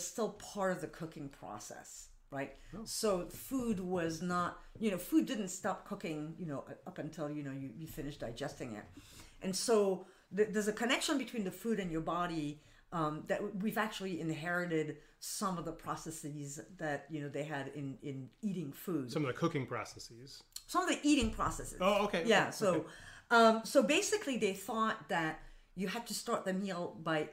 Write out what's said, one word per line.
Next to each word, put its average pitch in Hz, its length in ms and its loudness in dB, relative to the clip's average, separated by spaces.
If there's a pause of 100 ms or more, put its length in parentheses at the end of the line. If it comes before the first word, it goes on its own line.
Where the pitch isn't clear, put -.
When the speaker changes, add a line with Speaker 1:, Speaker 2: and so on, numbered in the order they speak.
Speaker 1:
still 214 260 -2
part - 380 -2
of 175 120 -2
the 156 40 -4
cooking 156 440 -10
process, - 800 -12 (220)
right? 139 240 -4 (220)
Speaker 2:
Oh. 214 80 -8
Speaker 1:
So 190 460 2
food 233 500 -2
was 170 400 0
not, 180 380 0 (200)
you 220 120 2
know, 185 80 0
food - 260 4
didn't 208 240 -2
stop - 400 -2
cooking, 160 500 -4
you 180 60 -6
know, 143 240 -4
u-, 135 60 -12 (120)
up - 120 -10
until, 151 320 -4
you 151 120 -4
know, 135 100 -6
you, 135 220 -6
you 160 120 -10
finish 143 320 -8
digesting 120 560 -6
it. 104 100 -10 (560)
And 190 160 -2
so 196 480 4 (320)
th-, 208 160 6
there's 208 160 2
a 208 60 2
connection 294 420 2
between 247 280 -2
the 185 60 -2
food 214 300 0
and 180 100 -4
your 160 120 0
body, 165 580 -2 (320)
um, 156 360 0
that 190 100 2
w-, 202 240 -4
we've 220 160 0
actually 190 420 -2
inherited 160 800 0 (220)
some 190 360 -2
of 165 80 -4
the 160 80 -4
processes 147 880 -8 (160)
that, 147 320 -2
you 156 140 -4
know, 143 80 -6
they 139 140 -2
had 139 240 -4
in, 139 340 -6
in 131 260 -8 (140)
eating 170 300 -2
food. 143 380 -2
Speaker 2:
Some 156 140 0
of 135 40 2
the 120 120 -2
cooking 139 260 2
processes. 117 760 -10 (240)
Speaker 1:
Some 349 160 2
of 349 80 2
the - 120 2
eating 277 280 6
processes. 156 500 -2
Speaker 2:
Oh, 202 240 6
okay, 190 220 2
Speaker 1:
Yeah, 202 160 8
Speaker 2:
okay, 120 100 0
Speaker 1:
so, 190 220 4
Speaker 2:
okay. 160 120 2 (440)
Speaker 1:
um, 226 340 10
so - 180 8
basically 320 540 4
they 196 160 4
thought 220 560 -2
that 160 320 0 (360)
you 190 120 0
had 233 180 -4
to - 60 -6
start 226 320 -2
the 190 80 0
meal 185 500 -2
by 156 300 2